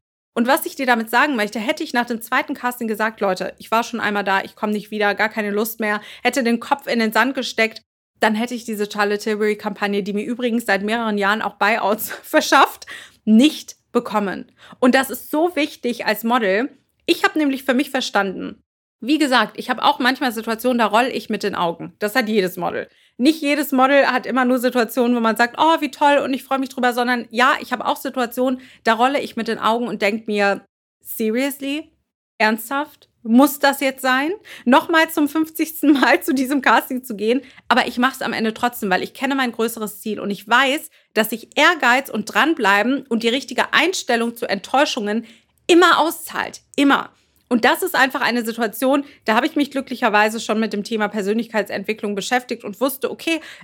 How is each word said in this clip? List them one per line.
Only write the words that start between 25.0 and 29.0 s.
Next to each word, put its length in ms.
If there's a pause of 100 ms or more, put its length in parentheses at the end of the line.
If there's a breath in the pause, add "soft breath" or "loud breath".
wo 40
man 160
sagt, 220
„Oh, 240
wie 80
toll 300
und 160
ich 80
freue 160
mich 100
drüber“, 240
sondern 380
ja, 280
ich 140
habe 120
auch 120
Situationen, 640 (220 loud breath)
da 100
rolle 260